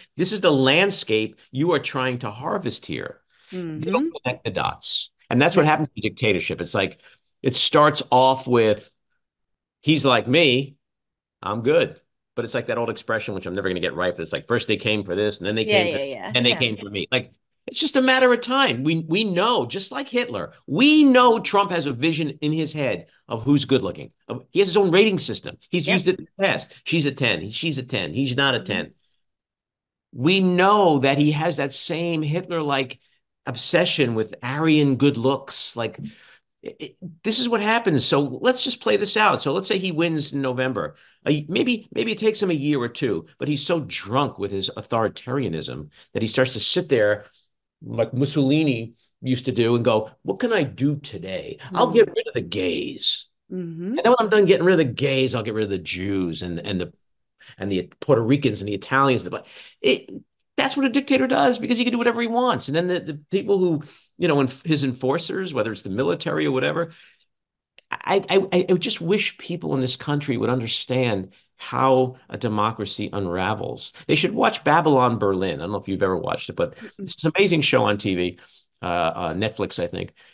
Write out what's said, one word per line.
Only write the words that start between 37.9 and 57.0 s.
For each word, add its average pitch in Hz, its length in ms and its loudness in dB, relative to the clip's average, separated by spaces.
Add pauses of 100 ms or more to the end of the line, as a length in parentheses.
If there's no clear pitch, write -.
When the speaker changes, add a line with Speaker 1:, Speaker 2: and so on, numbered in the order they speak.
Speaker 1:
So 147 160 4
let's 143 420 0
just - 180 -4
play 214 160 2
this 196 200 0
out. 208 240 2
So 143 120 -2
let's 190 140 -2
say 214 100 0
he 185 140 -2
wins 160 420 -2
in 139 80 -4
November. 127 540 -2 (300)
Uh, - 60 2 (180)
maybe, 214 440 0
maybe 226 200 -2
it - 40 -8
takes 214 240 0
him 196 80 0
a 175 40 2
year 147 260 0
or 120 100 -2
two, 104 360 -4 (120)
but 127 120 -6
he's 147 160 -2
so 170 160 0
drunk 120 580 -4
with 98 120 -4
his 98 260 -4
authoritarianism 98 1120 -4 (240)
that - 80 -2
he 113 60 -2
starts 127 260 2
to 110 60 -6
sit 170 300 0
there 104 360 2 (560)
like 113 320 -4
Mussolini 139 800 0 (280)
used 127 240 -2
to 131 60 -2
do 117 240 2
and 117 80 0
go, 113 280 2 (120)
"What 190 160 -4
can 233 140 0
I 190 100 2
do 135 340 -2
today? 95 600 -10 (160)
I'll 240 140 2
Speaker 2:
Mm-hmm. 190 80 0
Speaker 1:
get 220 120 8
rid - 200 -4
of - 60 -12
the 123 80 -2
gays. - 840 -4 (260)
Speaker 2:
Mm-hmm. 170 320 -8
Speaker 1:
And 220 140 -4
then 233 140 4
when 254 80 8
I'm 220 100 0
done 208 160 6
getting 175 200 4
rid 185 80 6
of 160 120 4
the 120 80 -4
gays, 131 400 0
I'll 117 100 -2
get 107 100 -4
rid 110 100 0
of 101 60 -4
the 98 80 -2
Jews 90 640 -4
and, 87 180 -6
and 92 220 -4
the, 85 120 -8 (640)